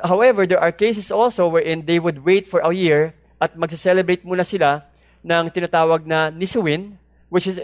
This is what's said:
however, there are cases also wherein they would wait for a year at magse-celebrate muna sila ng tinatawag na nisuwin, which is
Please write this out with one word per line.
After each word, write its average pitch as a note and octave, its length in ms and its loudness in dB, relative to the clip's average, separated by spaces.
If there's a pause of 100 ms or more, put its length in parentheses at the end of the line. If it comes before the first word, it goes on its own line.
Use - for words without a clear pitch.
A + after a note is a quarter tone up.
however, G3+ 400 4
there F3+ 160 2
are E3+ 120 2
cases G#3 360 -2
also G#3 400 0
wherein D#3+ 400 -2
they E3+ 80 2
would E3 240 -2
wait F#3+ 240 2
for F3+ 160 -2
a D#3+ 160 2
year D#3+ 400 0 (240)
at E3 160 -2
magse-celebrate F3+ 640 0
muna F3+ 240 -4
sila D3 400 0 (400)
ng E3+ 240 0
tinatawag E3 560 0
na D#3+ 240 -2
nisuwin, F#3 720 -4 (320)
which F3+ 160 0
is F#3 160 -6